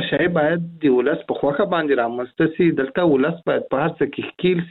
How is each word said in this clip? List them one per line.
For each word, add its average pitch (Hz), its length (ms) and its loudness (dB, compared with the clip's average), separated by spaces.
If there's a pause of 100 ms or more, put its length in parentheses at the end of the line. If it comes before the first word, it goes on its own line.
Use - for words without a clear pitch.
شی 165 180 0
باید 165 320 0
د 170 260 -6
ولس 131 320 2 (120)
په 131 40 0
خوښه 143 320 0
باندې 160 300 0
رامنځته 123 520 -2 (100)
سي. 170 140 4
دلته 139 320 -2
ولس 147 300 4 (140)
باید 139 140 0 (100)
په 131 60 0
هر 156 120 0
څه 147 160 -2
کې - 160 -6
ښکیل 180 500 -2